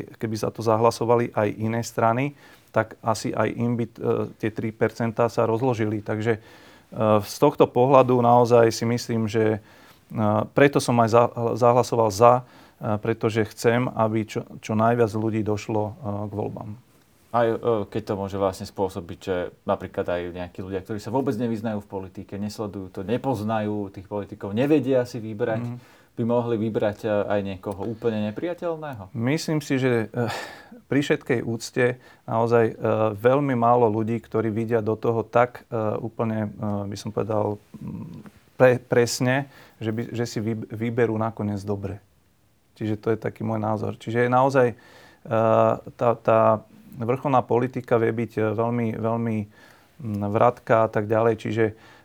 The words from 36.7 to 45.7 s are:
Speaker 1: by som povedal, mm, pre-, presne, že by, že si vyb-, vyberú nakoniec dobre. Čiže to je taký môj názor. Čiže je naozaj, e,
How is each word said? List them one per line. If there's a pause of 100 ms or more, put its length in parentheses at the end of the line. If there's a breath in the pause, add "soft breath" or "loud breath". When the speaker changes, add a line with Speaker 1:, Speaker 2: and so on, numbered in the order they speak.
Speaker 1:
by
som
povedal, (160)
mm, (320)
pre-,
presne, (320 loud breath)
že
by,
že
si
vyb-,
vyberú
nakoniec
dobre. (720)
Čiže
to
je
taký
môj
názor.
Čiže
je
naozaj,
e, (1160 loud breath)